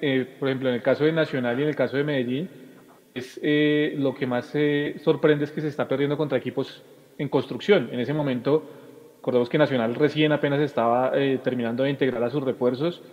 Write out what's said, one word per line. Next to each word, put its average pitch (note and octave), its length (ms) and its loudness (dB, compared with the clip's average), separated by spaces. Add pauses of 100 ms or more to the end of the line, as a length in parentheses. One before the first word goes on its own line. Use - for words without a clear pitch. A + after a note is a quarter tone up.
eh, C3 260 2 (100)
por C#3 120 -2
ejemplo, C3 180 -2
en B2 80 2
el A2+ 60 -4
caso C3+ 240 2
de D#3+ 80 4
Nacional C3+ 440 0
y C#3 60 0
en D3+ 60 2
el D3 60 -2
caso B2+ 200 0
de C#3+ 80 0
Medellín, C#3 460 -2 (640)
es, - 280 -12
eh, D3+ 560 2
lo C3+ 160 0
que B2+ 140 -6
más, B2 280 -4
eh, D3 460 0
sorprende D3 440 2
es C#3+ 60 -14
que E3 100 -6
se D3+ 80 -4
está C#3 180 -4
perdiendo C#3+ 300 0
contra C#3+ 200 -2
equipos B2+ 460 -6 (340)
en C#3+ 120 -4
construcción. B2+ 640 2
En B2 80 -4
ese B2 120 -2
momento, C#3+ 560 0 (500)
recordemos B2 280 2
que D#3+ 100 -2
Nacional B2 380 2
recién D3+ 380 2
apenas C#3+ 260 0
estaba, B2+ 560 2
eh, C3+ 260 2
terminando B2 420 -2
de C#3 80 0
integrar C3 300 0
a A#2+ 80 0
sus C#3 140 -2
refuerzos. C3 580 -2 (120)